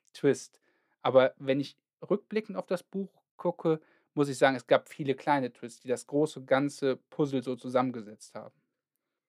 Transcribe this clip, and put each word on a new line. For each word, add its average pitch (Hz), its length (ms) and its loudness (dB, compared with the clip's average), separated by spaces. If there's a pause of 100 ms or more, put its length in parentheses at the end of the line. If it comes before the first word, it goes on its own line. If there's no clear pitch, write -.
(120)
Twist.“ - 480 -2 (420)
Aber 131 360 6
wenn 135 220 -2
ich - 160 -8 (320)
rückblickend 214 480 -4
auf 185 100 -8
das 180 160 -4
Buch - 400 -10 (140)
gucke, 165 440 -2 (340)
muss 143 140 0
ich 127 100 -6
sagen, 135 180 4
es 120 100 -10
gab 139 220 4
viele 139 260 -4
kleine 135 380 0
Twists, - 280 -16
die 127 80 -20
das 120 180 -4
große, 143 380 -2
ganze 135 520 0
Puzzle 139 460 -4
so 127 140 -6
zusammengesetzt 123 760 -4
haben. 107 200 -16 (760)